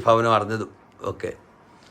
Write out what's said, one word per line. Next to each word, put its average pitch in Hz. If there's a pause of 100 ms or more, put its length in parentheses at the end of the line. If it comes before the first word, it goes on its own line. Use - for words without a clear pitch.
ഭവനം 117
അറിഞ്ഞതും 107 (400)
ഒക്കെ. - (580)